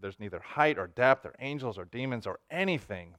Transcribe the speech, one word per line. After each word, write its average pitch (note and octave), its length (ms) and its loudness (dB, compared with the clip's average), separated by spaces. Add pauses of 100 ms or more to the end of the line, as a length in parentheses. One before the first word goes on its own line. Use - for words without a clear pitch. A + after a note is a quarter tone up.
"There's G2 180 -8
neither F#2+ 200 -8
height D3 400 2
or F#2 80 -4
depth B2+ 400 4
or - 140 -12
angels C3 360 -4
or F#2 80 -8
demons A#2+ 420 -4
or F#2+ 140 -4 (100)
anything B2+ 680 -2